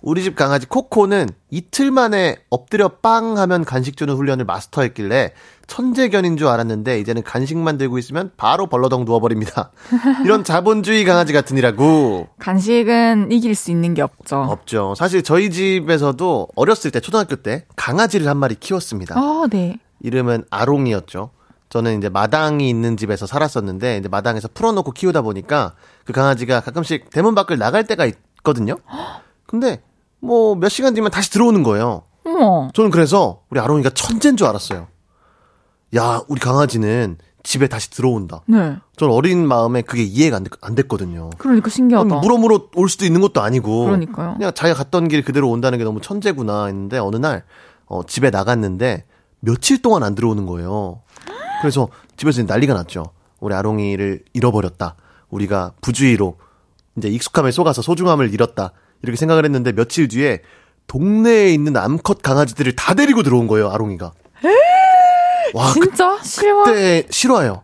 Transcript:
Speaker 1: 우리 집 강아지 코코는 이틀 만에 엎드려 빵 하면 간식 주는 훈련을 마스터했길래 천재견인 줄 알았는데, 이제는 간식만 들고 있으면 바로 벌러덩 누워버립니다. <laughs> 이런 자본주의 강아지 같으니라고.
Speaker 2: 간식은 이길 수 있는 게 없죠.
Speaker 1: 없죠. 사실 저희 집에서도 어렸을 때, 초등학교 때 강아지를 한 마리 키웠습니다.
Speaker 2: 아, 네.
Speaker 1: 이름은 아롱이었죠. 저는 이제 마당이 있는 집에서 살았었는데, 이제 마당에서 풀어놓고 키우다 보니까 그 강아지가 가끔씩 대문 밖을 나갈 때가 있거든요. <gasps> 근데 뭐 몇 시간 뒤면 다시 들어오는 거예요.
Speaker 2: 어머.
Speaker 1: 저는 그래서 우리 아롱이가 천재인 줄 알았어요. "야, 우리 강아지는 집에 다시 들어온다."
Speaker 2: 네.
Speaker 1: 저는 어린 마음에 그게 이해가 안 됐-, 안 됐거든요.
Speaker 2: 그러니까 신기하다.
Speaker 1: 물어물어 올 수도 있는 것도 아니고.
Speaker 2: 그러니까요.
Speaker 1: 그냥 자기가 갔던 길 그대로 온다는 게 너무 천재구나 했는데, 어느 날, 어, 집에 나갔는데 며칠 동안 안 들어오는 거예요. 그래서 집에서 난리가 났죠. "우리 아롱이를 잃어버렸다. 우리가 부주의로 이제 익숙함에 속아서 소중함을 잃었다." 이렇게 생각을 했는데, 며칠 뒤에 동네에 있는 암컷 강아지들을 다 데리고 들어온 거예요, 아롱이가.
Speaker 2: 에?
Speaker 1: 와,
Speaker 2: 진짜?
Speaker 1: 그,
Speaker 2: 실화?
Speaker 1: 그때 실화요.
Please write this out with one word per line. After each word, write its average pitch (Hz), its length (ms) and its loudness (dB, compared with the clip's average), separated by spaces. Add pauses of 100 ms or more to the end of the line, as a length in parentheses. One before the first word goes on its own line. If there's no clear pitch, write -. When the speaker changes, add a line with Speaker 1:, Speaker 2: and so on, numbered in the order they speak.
Speaker 1:
우리 165 220 -2
집 185 140 -6
강아지 139 320 0
코코는 202 600 0 (220)
이틀 220 400 -2
만에 208 460 2 (140)
엎드려 196 380 0
빵 226 480 0
하면 180 280 0
간식 127 320 -6
주는 143 180 -2
훈련을 135 300 -2
마스터했길래 104 880 -2 (340)
천재견인 214 720 0
줄 147 100 0
알았는데, 113 540 0
이제는 113 240 -4
간식만 151 540 -4
들고 127 200 -2
있으면 156 380 -8
바로 160 320 0
벌러덩 127 360 0
누워버립니다. 113 680 -2 (200)
<laughs> 254 340 0
이런 202 200 2
자본주의 202 600 2
강아지 175 280 4
같으니라고. 131 960 2 (100)
Speaker 2:
간식은 226 920 2
이길 233 240 2
수 - 160 -8
있는 170 220 0
게 143 80 -2
없죠. - 400 -6
Speaker 1:
없죠. 101 540 -4
사실 175 260 0
저희 185 280 2
집에서도 160 1040 -2
어렸을 165 380 0
때, 117 80 -2
초등학교 185 360 -2
때 117 300 -8 (100)
강아지를 170 520 0
한 143 100 0
마리 135 160 0
키웠습니다. 117 640 -6
Speaker 2:
아, 302 320 -2
네. 190 280 -4 (220)
Speaker 1:
이름은 120 480 -2
아롱이었죠. 113 840 -2 (400)
저는 113 280 -2
이제 101 100 -4
마당이 143 600 0
있는 117 260 0
집에서 104 300 -4
살았었는데, 117 720 -4
이제 98 100 -8
마당에서 107 460 -4
풀어놓고 196 380 -2
키우다 165 300 -2
보니까 107 520 -4 (300)
그 - 100 -12
강아지가 127 460 0
가끔씩 151 500 -6
대문 208 240 2
밖을 190 240 0
나갈 139 260 0
때가 185 220 -2
있거든요. 117 680 -4 (100)
<gasps> - 600 -16
근데 226 360 -4 (380)
뭐 226 360 2
몇 175 140 0
시간 254 240 0
뒤면 214 180 0
다시 196 180 -4
들어오는 214 320 4
거예요. 107 400 0 (220)
Speaker 2:
어머. 202 500 2
Speaker 1:
저는 214 160 4
그래서 156 600 2
우리 123 100 -2
아롱이가 135 300 0
천재인 233 460 0
줄 196 120 2
알았어요. 98 400 -6 (1080)
"야, 117 320 0
우리 139 120 -4
강아지는 117 760 0 (280)
집에 135 240 0
다시 113 220 -8
들어온다." 110 560 -4
Speaker 2:
네. 175 300 2 (200)
Speaker 1:
저는 139 180 2
어린 170 320 2
마음에 120 360 2
그게 120 200 -4
이해가 117 360 2
안 95 60 -6
됐-, 92 160 -4
안 113 140 -8
됐거든요. 90 640 -4
Speaker 2:
그러니까 226 320 2
신기하다. 226 460 2
Speaker 1:
물어물어 220 580 2
올 185 140 2
수도 196 180 -4
있는 170 140 4
것도 196 200 2
아니고. 113 440 0
Speaker 2:
그러니까요. 175 540 -2
Speaker 1:
그냥 196 160 -2
자기가 160 220 0
갔던 165 320 -2
길 147 160 0
그대로 135 240 0
온다는 120 300 0
게 117 60 -4
너무 107 160 -6
천재구나 135 640 -4
했는데, 98 320 -6
어느 104 180 -4
날, 127 280 -4 (420)
어, 92 180 -8
집에 127 260 0
나갔는데 101 760 -2 (340)
며칠 120 420 0
동안 214 220 2
안 101 140 -2
들어오는 110 300 -2
거예요. 90 540 -8 (600)
그래서 135 260 0 (280)
집에서 135 260 0
난리가 120 320 0
났죠. 85 300 -8 (340)
"우리 101 160 -6
아롱이를 101 800 -4
잃어버렸다. 101 640 -2 (340)
우리가 98 500 -4
부주의로 117 580 0 (580)
이제 107 120 -6
익숙함에 127 440 0
속아서 156 300 0
소중함을 160 520 0
잃었다." 101 380 -2 (280)
이렇게 117 160 -6
생각을 160 280 2
했는데, 131 260 0
며칠 117 380 0
뒤에 117 320 -2 (480)
동네에 208 680 4
있는 147 220 0
암컷 151 440 0
강아지들을 131 540 0
다 - 200 -2
데리고 262 280 4
들어온 123 240 2
거예요, 107 240 2
아롱이가. 95 400 -6 (340)
Speaker 2:
에? - 40 2 (1080)
Speaker 1:
와, - 180 2
Speaker 2:
진짜? 370 440 4
Speaker 1:
그, - 100 -12
Speaker 2:
실화? 403 380 2
Speaker 1:
그때 185 440 4
실화요. 156 560 0